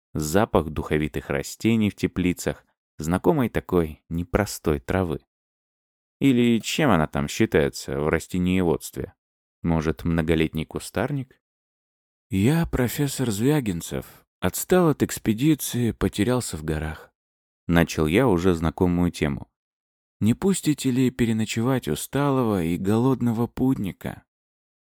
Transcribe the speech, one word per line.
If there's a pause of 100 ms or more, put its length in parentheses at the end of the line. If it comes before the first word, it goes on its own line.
(120)
запах
духовитых
растений
в
теплицах, (340)
знакомой
такой
непростой
травы. (1000)
Или
чем
она
там
считается
в
растениеводстве? (480)
Может,
многолетний
кустарник? (920)
«Я
профессор
Звягинцев. (340)
Отстал
от
экспедиции,
потерялся
в
горах». (560)
Начал
я
уже
знакомую
тему. (720)
«Не
пустите
ли
переночевать
усталого
и
голодного
путника?» (720)